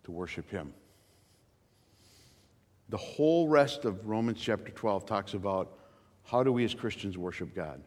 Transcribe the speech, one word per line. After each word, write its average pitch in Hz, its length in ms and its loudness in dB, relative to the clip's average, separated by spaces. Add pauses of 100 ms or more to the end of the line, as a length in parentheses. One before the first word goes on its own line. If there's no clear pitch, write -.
to 90 80 -12
worship 85 380 -8
him." 76 220 -8 (2250)
The 104 80 -6
whole 160 520 4
rest 143 360 6
of 104 240 -2
Romans 113 320 0
chapter 104 300 -2
twelve 101 340 0
talks 101 300 -4
about 95 420 -2 (480)
how 123 200 2
do 131 80 4
we 120 120 2
as 110 100 -2
Christians 101 440 -6
worship 90 360 -8
God. 73 320 -8